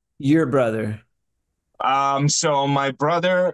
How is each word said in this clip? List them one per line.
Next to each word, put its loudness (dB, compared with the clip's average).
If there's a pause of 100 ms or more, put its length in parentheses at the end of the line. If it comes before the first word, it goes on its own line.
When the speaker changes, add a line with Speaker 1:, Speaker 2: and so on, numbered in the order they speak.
(180)
Speaker 1:
Your 2
brother. -2 (800)
Speaker 2:
Um, 0
so 0
my 0
brother, 0